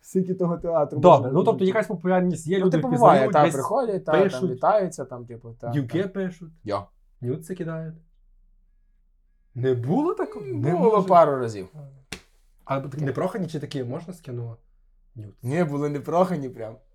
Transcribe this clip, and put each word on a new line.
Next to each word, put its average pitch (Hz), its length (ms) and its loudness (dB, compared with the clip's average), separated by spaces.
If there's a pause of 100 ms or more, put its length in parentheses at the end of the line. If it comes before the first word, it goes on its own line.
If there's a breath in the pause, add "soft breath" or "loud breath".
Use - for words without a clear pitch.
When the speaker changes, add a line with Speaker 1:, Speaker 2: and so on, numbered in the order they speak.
Speaker 1:
Скільки 185 320 -2
того 170 240 -2
театру 156 420 -2
Speaker 2:
Добре, 170 220 10
Speaker 1:
може 131 120 -2
Speaker 2:
ну, 160 60 4
тобто 226 140 4
Speaker 1:
бути? 185 120 0
Speaker 2:
якась 208 220 0
популярність 180 600 -2
є, 190 120 0
Speaker 1:
Ну, 185 60 2
Speaker 2:
люди 165 120 4
Speaker 1:
типу, 156 100 0
Speaker 2:
впізнають, 220 380 6
Speaker 1:
буває, - 60 0
та, 151 120 6
Speaker 2:
десь 143 100 4
Speaker 1:
приходять, 190 520 -2
та, 156 60 -2
там 160 120 4
Speaker 2:
пишуть. 185 280 0
Speaker 1:
вітаються, 175 540 0
там, 123 200 -14
типу, 117 240 -16 (120)
та, 117 80 -8
Speaker 2:
Дівки 143 340 -4
Speaker 1:
та. 196 60 -4
Speaker 2:
пишуть. 180 420 -8 (120)
Speaker 1:
Йо. 101 240 -6 (340)
Speaker 2:
Нюци 147 340 -6
кидають. 160 400 -8 (1600)
Не 127 180 0
було 202 400 0
такого? 415 320 -8
Не 359 300 -2
Speaker 1:
Було 233 200 4
Speaker 2:
може. 190 120 2
Speaker 1:
пару 165 300 6
разів. 107 300 -6 (1000)
Speaker 2:
А - 120 -2
от 135 240 -8
не 135 100 -2
прохані 180 360 -4
чи 156 120 -6
такі 143 240 -6
можна 165 300 -10
з - 60 -18
кіно? 117 380 -12 (580)
Нюц. 104 180 -16 (100)
Speaker 1:
Ні, 151 200 0
були 143 260 -2
не 143 100 -4
прохані 156 500 0
прям. 113 260 -12 (200)